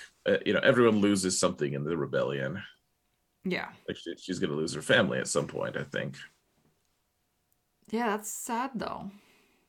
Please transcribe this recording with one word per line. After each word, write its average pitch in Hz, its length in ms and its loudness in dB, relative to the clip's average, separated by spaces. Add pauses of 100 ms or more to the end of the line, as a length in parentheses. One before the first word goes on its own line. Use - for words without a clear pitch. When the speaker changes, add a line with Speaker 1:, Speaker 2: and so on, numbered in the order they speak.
(260)
Speaker 1:
uh, 101 200 4
you 104 80 2
know, 87 100 2
everyone 117 380 6
loses 95 380 4
something 76 340 0
in 69 100 -4
the 80 140 -2
rebellion. 69 640 -2 (840)
Speaker 2:
Yeah. - 240 -4 (200)
Speaker 1:
Like, - 100 -6
she, - 200 -10
she's 92 220 -6
gonna 82 140 0
lose 78 200 -2
her 76 80 -6
family 101 380 4
at - 80 -4
some 76 200 0
point, - 280 -6
I 71 80 -4
think. - 320 -6 (1700)
Speaker 2:
Yeah, 220 260 0
that's 208 160 -8
sad, 262 440 -6
though. - 360 -8 (580)